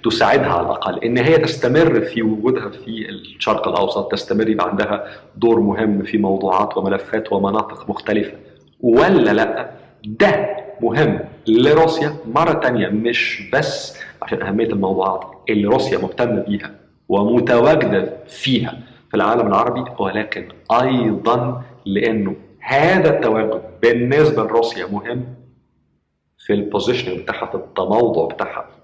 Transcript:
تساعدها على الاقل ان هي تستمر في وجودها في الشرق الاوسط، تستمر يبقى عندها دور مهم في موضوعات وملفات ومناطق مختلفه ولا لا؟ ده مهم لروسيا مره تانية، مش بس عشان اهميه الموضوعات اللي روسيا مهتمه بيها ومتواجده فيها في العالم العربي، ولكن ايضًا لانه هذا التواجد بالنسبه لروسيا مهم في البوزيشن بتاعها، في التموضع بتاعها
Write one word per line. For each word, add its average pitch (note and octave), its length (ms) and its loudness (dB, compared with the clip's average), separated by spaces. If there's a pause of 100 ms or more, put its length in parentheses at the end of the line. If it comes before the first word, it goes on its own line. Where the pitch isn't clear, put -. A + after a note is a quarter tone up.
تساعدها A#2 480 2
على F2 140 0
الاقل - 320 -4
ان A#2 200 0
هي D#3 200 4
تستمر D#3 600 2
في A2+ 220 -4
وجودها A2 460 0
في A2 400 -12
الشرق - 600 -4
الاوسط، F2+ 440 -2
تستمر G2+ 360 -2
يبقى F#2+ 200 0
عندها G2+ 380 -2 (300)
دور A2+ 240 4
مهم G2+ 420 0
في G#2+ 160 -2
موضوعات G2 580 0
وملفات G2 560 -4
ومناطق G2+ 580 -2
مختلفه G#2 420 -2 (480)
ولا B2+ 500 4
لا؟ - 400 0 (340)
ده F#3+ 520 0 (240)
مهم A#2 400 0 (260)
لروسيا D3 720 4 (100)
مره D3 260 2
تانية، A#2 360 0
مش A2 640 -2
بس - 460 -4 (240)
عشان F#2+ 200 -6
اهميه G2+ 240 0
الموضوعات F#2+ 580 -2 (240)
اللي G#2 180 2
روسيا - 320 2
مهتمه G#2 420 -2
بيها - 340 -6 (340)
ومتواجده A#2 1080 2 (100)
فيها - 520 -4 (320)
في G#2 60 -2
العالم A2 300 2
العربي، A#2+ 380 0 (140)
ولكن G2 500 -4 (340)
ايضًا A#2+ 800 0 (220)
لانه G2+ 520 0 (240)
هذا D#3 560 2
التواجد A2 460 0 (200)
بالنسبه B2 640 4
لروسيا G#2+ 420 0
مهم A#2 380 -6 (1120)
في - 140 -4
البوزيشن G2+ 640 -2
بتاعها، - 300 -8
في - 80 -10
التموضع F#2 800 0
بتاعها - 320 -8 (180)